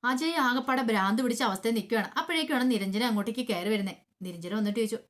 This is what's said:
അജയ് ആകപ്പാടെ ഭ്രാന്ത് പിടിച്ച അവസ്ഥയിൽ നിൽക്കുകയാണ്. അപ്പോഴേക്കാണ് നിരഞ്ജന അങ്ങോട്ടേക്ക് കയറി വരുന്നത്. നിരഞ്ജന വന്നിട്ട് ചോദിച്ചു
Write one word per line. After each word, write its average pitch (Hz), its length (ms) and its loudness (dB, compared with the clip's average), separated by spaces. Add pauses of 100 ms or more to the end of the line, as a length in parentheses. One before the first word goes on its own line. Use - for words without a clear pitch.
അജയ് 269 360 0
ആകപ്പാടെ 254 420 2
ഭ്രാന്ത് 214 400 2
പിടിച്ച 247 200 0
അവസ്ഥയിൽ 226 320 0
നിൽക്കുകയാണ്. 214 420 0
അപ്പോഴേക്കാണ് 311 540 0
നിരഞ്ജന 202 340 0
അങ്ങോട്ടേക്ക് 226 420 0
കയറി 190 240 -2
വരുന്നത്. 196 280 -2 (240)
നിരഞ്ജന 175 320 -8
വന്നിട്ട് 208 260 0
ചോദിച്ചു 220 180 -2 (120)